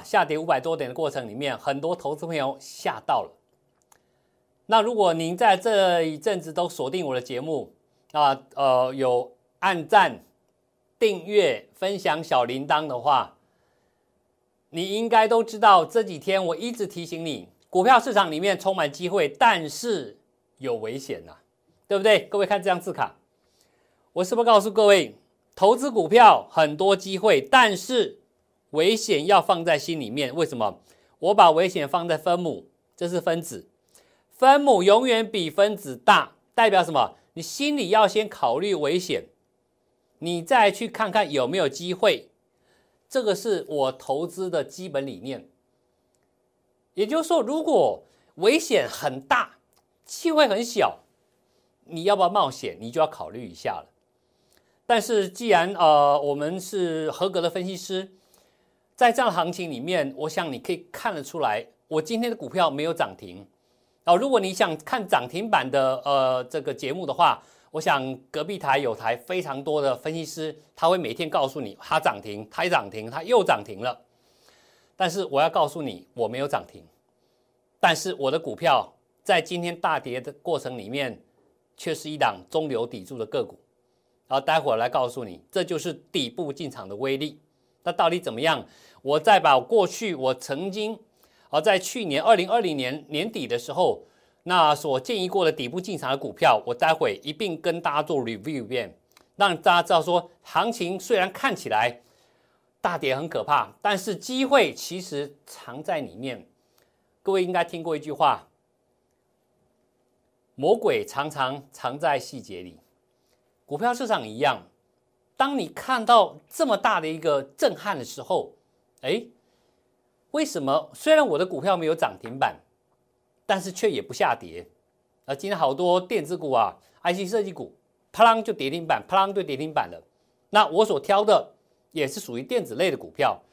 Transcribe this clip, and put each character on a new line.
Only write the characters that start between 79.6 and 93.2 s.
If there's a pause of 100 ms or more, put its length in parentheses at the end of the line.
天
大
跌
的
过
程
里
面， (560)
却
是
一
档
中
流
砥
柱
的
个
股。 (680)
然
后
待
会
儿
来
告
诉
你， (100)
这
就
是 (160)
底
部
进
场
的
威
力。 (460)
那
到
底
怎
么
样？ (360)
我
再
把
过
去
我
曾
经， (520)
啊，
在
去
年
二
零
二
零
年
年